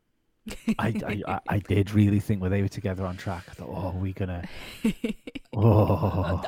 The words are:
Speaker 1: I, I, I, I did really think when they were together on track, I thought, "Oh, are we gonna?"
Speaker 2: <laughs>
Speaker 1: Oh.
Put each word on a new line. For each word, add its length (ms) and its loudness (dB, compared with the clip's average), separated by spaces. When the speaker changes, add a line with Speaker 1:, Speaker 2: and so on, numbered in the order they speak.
Speaker 1:
I, 100 0
I, 380 -4
I, 220 -2
I 100 0
did 340 2
really 280 6
think 200 0
when 100 0
they 120 2
were 60 0
together 360 -4
on 120 -6
track, 340 -8
I 40 -20
thought, 160 -14
"Oh, 180 -6
are 40 -6
we 200 -4
gonna?" 320 -6
Speaker 2:
<laughs> 100 2
Speaker 1:
Oh. 880 4